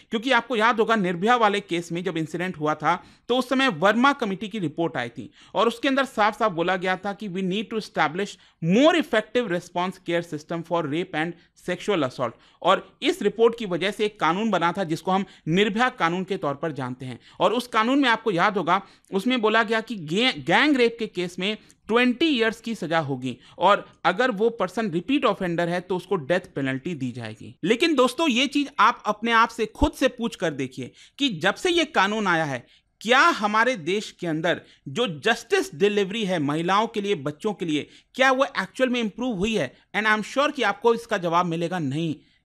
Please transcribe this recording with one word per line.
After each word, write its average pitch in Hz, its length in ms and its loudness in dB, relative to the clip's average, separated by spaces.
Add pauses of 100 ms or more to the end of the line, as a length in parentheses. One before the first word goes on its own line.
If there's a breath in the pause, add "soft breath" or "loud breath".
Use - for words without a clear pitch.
क्योंकि 233 220 -2
आपको 247 240 2
याद 214 240 4
होगा, 220 160 2
निर्भया 190 400 2
वाले 208 240 4
केस 170 320 -6
में 170 120 -4
जब 170 140 -4
इंसिडेंट 170 400 -6
हुआ 151 180 -2
था, 160 280 -2 (240 loud breath)
तो 247 100 0
उस 254 120 0
समय 269 180 2
वर्मा 220 460 2
कमेटी 214 340 -4
की 214 120 -10
रिपोर्ट 160 380 -4
आई 123 120 -4
थी 110 220 -14 (240 soft breath)
और 208 120 4
उसके 233 200 0
अंदर 269 180 0
साफ-साफ 220 460 0
बोला 170 240 0
गया 185 220 -2
था 196 160 -8
कि 208 160 -10
"We 180 120 -6
need 190 220 -2 (100)
to 220 60 -4
establish 180 500 -2 (360 soft breath)
more 269 380 6
effective 233 440 -2
response 180 520 -4 (100)
care 170 240 -4
system 165 380 -8
for 170 120 0
rape 156 320 -6
and 165 160 -4 (380 soft breath)
sexual 180 300 -2
assault।" 127 320 -2 (300 soft breath)
और - 400 0
इस 277 200 -2
रिपोर्ट 226 380 4
की 226 60 -6
वजह 180 260 -2
से 208 140 -2
एक 208 140 -6
कानून 180 300 2
बना 175 220 2
था 196 120 -4
जिसको 165 280 -4
हम 190 140 0 (220 loud breath)
निर्भया 214 420 2
कानून 180 340 -2
के 190 140 -6
तौर 143 180 -4
पर 160 160 -6
जानते 131 340 -10
हैं। 123 140 -12 (200 loud breath)
और 190 140 4
उस 240 140 -2
कानून 240 320 2
में 269 100 4
आपको 220 220 2
याद 185 260 2
होगा, 180 240 2 (320 soft breath)
उसमें 247 280 0
बोला 220 220 4
गया 220 180 -2
कि 220 140 -10
गे-, 190 420 0
गैंग 220 400 2
रेप 233 220 2
के 214 80 -4
केस 175 320 -8
में 208 180 -4 (300 soft breath)
ट्वेंटी 247 380 2
ईयर्स 226 360 0
की 226 140 -8
सजा 165 240 -2
होगी 131 380 -4 (200 loud breath)
और 196 320 2 (160)
अगर 202 260 2
वो 214 180 0
पर्सन 220 420 -4
रिपीट 262 340 0
ऑफेंडर 175 440 0
है 175 120 -4
तो 185 140 -4
उसको 180 200 -4
डेथ 170 240 0 (160)
पेनल्टी 135 400 -4
दी 127 160 -6
जाएगी। 113 520 -14
लेकिन 262 320 2
दोस्तों, 254 340 2
ये 254 180 2
चीज 277 220 -2 (100)
आप 220 260 2
अपने 220 260 -2
आप 226 180 4
से 220 160 -4
खुद - 260 0
से - 160 0
पूछ 233 280 -6
कर 170 160 -2
देखिए 131 400 -8 (260 loud breath)
कि 277 120 0
जब 185 260 0
से 370 160 -2
ये 339 140 2
कानून 208 420 0
आया 165 160 2
है, 135 240 -6 (340 soft breath)
क्या 240 180 4
हमारे 226 560 2
देश 190 360 -4
के - 160 -10
अंदर 160 340 -2 (260 soft breath)
जो 156 320 -4
जस्टिस 233 560 0
डिलीवरी 202 500 0
है 180 140 0
महिलाओं 170 480 0
के 220 140 -6
लिए, 202 140 -2
बच्चों 151 380 -4
के 196 120 -8
लिए, 147 240 -4 (260 soft breath)
क्या 262 160 4
वो 269 140 2
एक्चुअल 254 440 -2
में 240 100 -2
इम्प्रूव 226 380 -4
हुई 214 180 -2
है? 143 200 -4 (200 soft breath)
And 214 120 -2
I 214 120 2
am - 140 -10
sure 294 200 0
कि 262 100 -4
आपको 208 300 2
इसका 226 240 -2
जवाब 175 280 2
मिलेगा, 170 340 -4
नहीं। 151 360 -2 (300 soft breath)